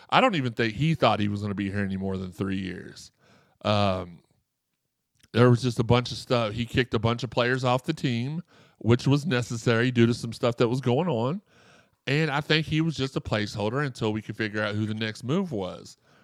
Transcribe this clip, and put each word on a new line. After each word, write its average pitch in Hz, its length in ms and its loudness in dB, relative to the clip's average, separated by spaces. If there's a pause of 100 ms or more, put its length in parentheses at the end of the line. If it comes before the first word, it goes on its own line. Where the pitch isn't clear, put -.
(100)
I 156 100 6
don't 240 140 4
even 127 180 0
think 113 220 0
he 160 200 2
thought 107 260 4
he 104 80 2
was 101 140 -2
gonna 101 120 -4
be 98 160 -4
here 101 140 -2
any 95 120 -4
more 95 200 -4
than 92 160 -8
three 98 260 -2
years. - 540 -10 (500)
Um, 95 560 0 (1120)
there 120 180 8
was 117 120 4
just 123 160 -2
a 127 60 0
bunch 120 280 4
of 120 60 -10
stuff. 117 340 -2
He 117 140 -4
kicked 123 280 0
a 117 40 0
bunch 113 240 0
of 117 80 -8
players 127 340 0
off 127 200 2
the 160 100 -2
team, 139 480 -4 (360)
which 117 280 2
was 139 200 4
necessary 120 640 0
due 117 160 6
to 117 80 2
some 117 180 -8
stuff 117 260 -2
that 120 100 4
was 131 120 -2
going 131 280 0
on. 131 320 -2 (680)
And 147 240 0
I 143 120 0
think 156 240 0
he 156 160 0
was 160 140 -2
just 131 200 -4
a 160 40 -2
placeholder 107 640 -2
until 117 280 -2
we 107 80 -4
could 104 160 -12
figure 107 260 -4
out 104 120 -4
who 107 100 -2
the 107 100 -4
next 110 300 -6
move 170 280 -2
was. 90 440 -8 (280)